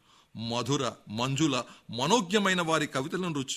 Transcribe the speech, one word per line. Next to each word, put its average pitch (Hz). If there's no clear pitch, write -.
మధుర, 120
మంజుల, 131
మనోజ్ఞమైన 180
వారి 160
కవితలను 165
రుచి 135